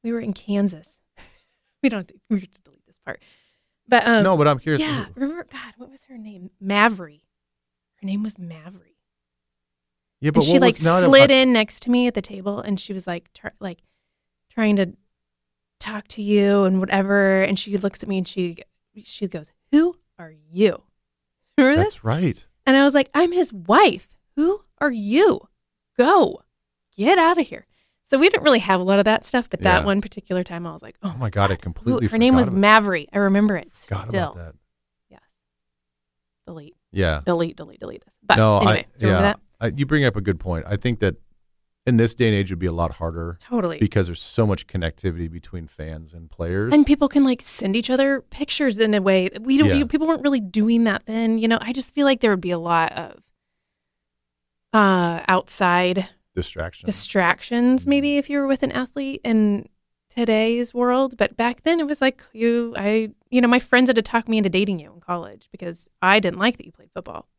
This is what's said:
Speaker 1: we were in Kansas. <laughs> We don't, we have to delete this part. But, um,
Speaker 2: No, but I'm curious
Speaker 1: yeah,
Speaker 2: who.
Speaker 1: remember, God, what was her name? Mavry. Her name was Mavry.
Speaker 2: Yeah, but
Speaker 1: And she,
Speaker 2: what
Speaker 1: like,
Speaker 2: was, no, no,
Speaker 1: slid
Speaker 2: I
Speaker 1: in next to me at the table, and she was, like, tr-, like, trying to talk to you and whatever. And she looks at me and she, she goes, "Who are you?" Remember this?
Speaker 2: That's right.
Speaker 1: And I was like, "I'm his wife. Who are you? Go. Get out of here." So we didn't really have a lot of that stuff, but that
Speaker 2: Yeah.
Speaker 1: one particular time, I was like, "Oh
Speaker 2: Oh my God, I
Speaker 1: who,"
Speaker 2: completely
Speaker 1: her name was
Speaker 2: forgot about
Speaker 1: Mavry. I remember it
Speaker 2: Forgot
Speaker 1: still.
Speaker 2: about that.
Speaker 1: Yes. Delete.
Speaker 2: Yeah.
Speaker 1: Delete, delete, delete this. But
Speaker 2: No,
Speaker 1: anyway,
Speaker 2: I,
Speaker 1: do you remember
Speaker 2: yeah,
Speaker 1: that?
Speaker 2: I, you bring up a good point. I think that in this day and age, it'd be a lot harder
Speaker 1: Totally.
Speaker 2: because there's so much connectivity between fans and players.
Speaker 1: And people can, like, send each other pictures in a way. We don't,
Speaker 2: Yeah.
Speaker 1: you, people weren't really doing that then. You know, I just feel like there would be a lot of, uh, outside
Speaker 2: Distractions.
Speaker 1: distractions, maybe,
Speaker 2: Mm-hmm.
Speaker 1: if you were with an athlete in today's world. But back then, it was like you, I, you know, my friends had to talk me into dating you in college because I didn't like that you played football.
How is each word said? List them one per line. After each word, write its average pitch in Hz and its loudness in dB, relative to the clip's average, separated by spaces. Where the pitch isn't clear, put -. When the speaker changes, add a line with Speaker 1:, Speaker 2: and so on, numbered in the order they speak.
Speaker 1:
we 233 -6
were 233 -4
in 214 -8
Kansas. 202 -4
<laughs> - -20
We 269 2
don't, 196 -10
we 202 -2
have 185 -20
to - -20
delete - -20
this - -20
part. - -14
But, 233 2
um, 226 4
Speaker 2:
No, 190 4
but 147 4
I'm 139 2
curious 156 -2
Speaker 1:
yeah, 302 -4
Speaker 2:
who. - -20
Speaker 1:
remember, 320 -6
God, 240 -20
what 254 -20
was 269 -20
her 262 -20
name? 202 -20
Mavry. 196 0
Her 202 -12
name 202 -6
was 214 -10
Mavry. 170 -20
Speaker 2:
Yeah, 147 0
but - 4
Speaker 1:
And - 2
she, 320 2
Speaker 2:
what - 8
Speaker 1:
like, 240 6
Speaker 2:
was, 160 0
no, 170 6
no, - 6
Speaker 1:
slid 269 8
Speaker 2:
I 269 6
Speaker 1:
in 262 4
next 220 -2
to 247 -6
me 247 2
at 240 -2
the 202 -6
table, 202 -10
and 196 -6
she - -14
was, 190 -10
like, 175 -12
tr-, - -18
like, 180 -14
trying 208 0
to 185 -2
talk 214 -12
to - -10
you 202 4
and 185 2
whatever. 196 2
And 190 -2
she 202 -6
looks 196 -6
at 226 -10
me 190 -2
and 180 -6
she, 175 -6
she - -10
goes, 160 -12
"Who 330 4
are 160 -20
you?" 190 0
Remember 277 4
this? 427 0
Speaker 2:
That's - -20
right. 143 -2
Speaker 1:
And 262 4
I 277 6
was 277 4
like, 277 2
"I'm 339 2
his 349 0
wife. 208 2
Who 349 -2
are 294 0
you? 240 0
Go. 302 2
Get 277 2
out 339 2
of 294 -2
here." - -18
So 269 0
we 339 4
didn't - 0
really 262 4
have 185 0
a - -4
lot 196 2
of 196 2
that 214 0
stuff, - -4
but - -10
that 180 2
Speaker 2:
Yeah. - -6
Speaker 1:
one 202 0
particular 180 -8
time, 170 -10
I 160 -12
was 160 -18
like, 113 -20
"Oh 196 -8
Speaker 2:
Oh 120 -12
my 117 -4
God, 98 0
I 92 0
Speaker 1:
who," - -8
Speaker 2:
completely 220 -2
Speaker 1:
her 226 -2
name 247 6
was 247 4
Speaker 2:
forgot 185 -2
about 214 6
Speaker 1:
Mavry. 175 -4
I 196 -2
remember 202 2
it - -12
Speaker 2:
Forgot 98 -10
Speaker 1:
still. 175 -4
Speaker 2:
about - -20
that. 82 -18
Speaker 1:
Yes. - -20
Delete. 160 -20
Speaker 2:
Yeah. 82 0
Speaker 1:
Delete, 170 -2
delete, - -20
delete - -16
this. - -20
But - 0
Speaker 2:
No, 107 4
Speaker 1:
anyway, 104 2
Speaker 2:
I, - 2
Speaker 1:
do 107 -2
you - -
remember 95 2
Speaker 2:
yeah, 101 0
Speaker 1:
that? - -8
Speaker 2:
I, 117 -4
you 139 -4
bring 147 0
up 107 0
a 104 -4
good 95 -4
point. 85 -6
I 101 -2
think 120 -4
that 92 0
in 123 2
this 113 2
day 120 2
and 107 2
age, 98 0
it'd 90 -8
be 90 -4
a 82 -2
lot 85 -4
harder 82 -8
Speaker 1:
Totally. 180 -6
Speaker 2:
because 101 0
there's 85 -10
so - -2
much 98 -4
connectivity 85 -6
between 85 -14
fans 78 -16
and 85 -20
players. 95 -2
Speaker 1:
And 294 6
people 285 2
can, 285 2
like, 254 0
send 196 -4
each 233 -4
other 269 0
pictures 262 -4
in 214 2
a 208 2
way. 190 0
We 262 0
don't, 294 4
Speaker 2:
Yeah. 185 2
Speaker 1:
you, 277 0
people 311 -2
weren't 320 -2
really 277 0
doing 214 0
that - -2
then. 226 -2
You 226 -2
know, 226 2
I 226 -10
just 254 -8
feel 285 0
like 269 2
there 226 2
would 185 -2
be 180 -6
a 175 -2
lot 165 0
of, - -14
uh, 185 2
outside 180 0
Speaker 2:
Distractions. - -10
Speaker 1:
distractions, 240 0
maybe, 285 0
Speaker 2:
Mm-hmm. 285 0
Speaker 1:
if 285 -4
you 285 -2
were 277 -2
with 269 0
an 269 -4
athlete 269 -8
in 214 0
today's 233 -2
world. 247 0
But - -2
back 240 -4
then, 330 0
it 294 -4
was 294 -6
like 262 0
you, 233 -2
I, 214 -2
you 247 2
know, 240 4
my 240 4
friends 247 4
had 240 2
to 233 2
talk 226 -4
me 220 0
into 202 0
dating 185 -2
you 147 -18
in 170 -20
college 175 -12
because - -16
I 196 4
didn't 180 -4
like 233 -2
that - -20
you 170 -20
played - -20
football. - -14